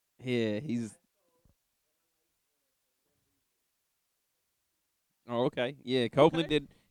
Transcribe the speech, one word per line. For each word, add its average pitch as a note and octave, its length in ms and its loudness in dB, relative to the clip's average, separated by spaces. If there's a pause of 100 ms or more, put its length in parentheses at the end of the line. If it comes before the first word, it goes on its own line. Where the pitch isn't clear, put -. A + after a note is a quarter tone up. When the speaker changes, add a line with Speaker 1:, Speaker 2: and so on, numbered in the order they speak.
(240)
Speaker 1:
Yeah, A2+ 360 0
he's A#2 340 -6 (4000)
Oh, A#2+ 160 0
okay. C3+ 380 -4
Yeah, B2 260 0
Copeland D#3 380 4
Speaker 2:
Okay. D3 120 2
Speaker 1:
did. C#3+ 80 -10 (240)